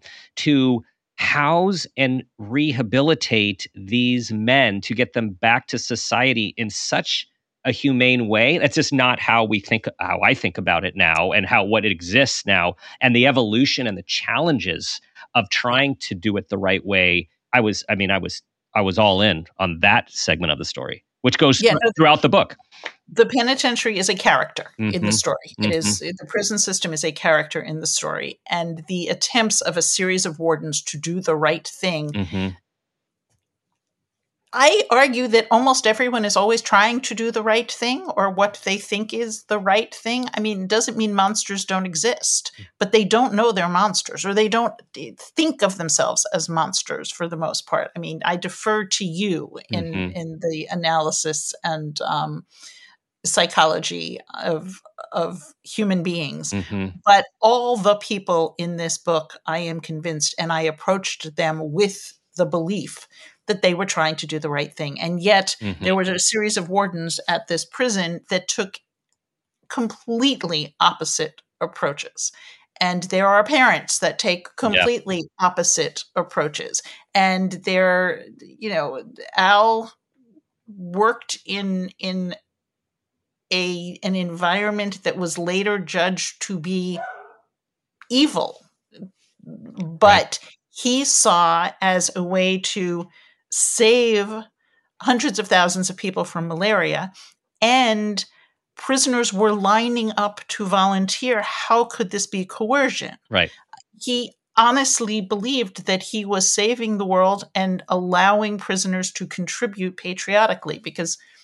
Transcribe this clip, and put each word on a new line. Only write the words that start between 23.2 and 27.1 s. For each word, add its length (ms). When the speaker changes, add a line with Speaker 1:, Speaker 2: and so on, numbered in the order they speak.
Speaker 2:
penitentiary 760
is 80
a 80
character 640
in 140
the 80
Speaker 1:
Mm-hmm. 100
Speaker 2:
story. 500
It 160
is, 240
Speaker 1:
Mm-hmm. 180
Speaker 2:
the 100
prison 300
system 360
is 100
a 80